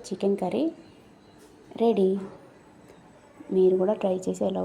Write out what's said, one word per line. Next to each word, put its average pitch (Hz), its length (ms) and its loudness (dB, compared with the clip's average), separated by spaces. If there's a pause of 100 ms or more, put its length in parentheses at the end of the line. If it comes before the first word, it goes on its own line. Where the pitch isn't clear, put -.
చికెన్ 196 340 -2
కర్రీ 190 200 -2 (1200)
రెడీ. 202 240 4 (1500)
మీరు 185 240 6
కూడా 202 220 2
ట్రై 185 120 0 (120)
చేసి 185 240 -4
ఎలా 185 140 -4